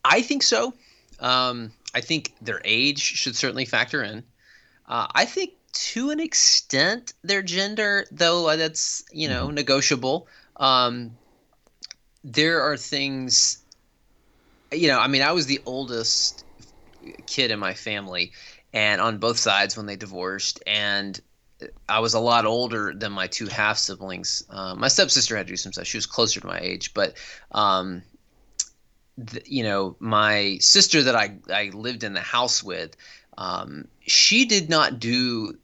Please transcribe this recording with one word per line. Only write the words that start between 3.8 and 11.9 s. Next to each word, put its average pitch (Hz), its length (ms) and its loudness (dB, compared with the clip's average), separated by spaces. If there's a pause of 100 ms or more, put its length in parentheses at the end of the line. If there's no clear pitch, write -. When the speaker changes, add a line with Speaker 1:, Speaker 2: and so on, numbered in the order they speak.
Speaker 1:
in. 107 200 -8 (680)
Uh, 117 260 -2
I 170 100 4
think 370 300 -6 (180)
to - 380 -4
an 302 100 -4
extent - 1000 2
their 196 200 0
gender, 202 720 0
though, 170 360 2
uh, 156 80 4
that's, - 560 -4
you 156 160 -4
know, 127 180 -2
Speaker 2:
Mm-hmm. 147 80 -6
Speaker 1:
negotiable. 139 760 0 (280)
Um, 123 600 2 (1040)